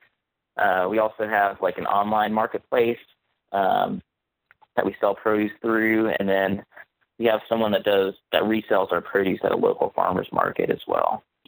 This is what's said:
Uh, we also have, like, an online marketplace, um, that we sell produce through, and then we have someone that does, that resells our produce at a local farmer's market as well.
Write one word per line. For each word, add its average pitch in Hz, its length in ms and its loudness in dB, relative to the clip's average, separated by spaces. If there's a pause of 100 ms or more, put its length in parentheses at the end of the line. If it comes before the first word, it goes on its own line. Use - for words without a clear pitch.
(540)
Uh, 92 340 2
we 110 100 0
also 110 280 -2
have, 101 340 0
like, 95 180 -2
an 95 60 -6
online 107 460 0
marketplace, 117 680 -2 (520)
um, 98 500 0 (760)
that - 100 0
we 98 160 -4
sell 101 140 2
produce 107 360 0 (100)
through, 110 480 2 (100)
and 98 100 -2
then 95 340 0 (540)
we 113 80 -2
have 107 240 2
someone 113 220 0
that 98 120 0
does, 98 300 2 (180)
that 85 120 2
resells 104 500 0
our 85 80 0
produce 95 420 0
at 90 80 0
a 90 60 0
local 95 380 0
farmer's 92 360 -2
market - 380 0
as - 180 -4
well. 50 360 -2 (240)